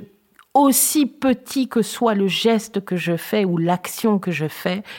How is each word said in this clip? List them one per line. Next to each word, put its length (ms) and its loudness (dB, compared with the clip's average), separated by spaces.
aussi 520 4
petit 640 -2
que 120 0
soit 340 0
le 120 2
geste 560 0
que 140 -4
je 180 -2
fais 300 -2
ou 120 0
l'action 600 0
que 120 -4
je 160 -4
fais, 360 -6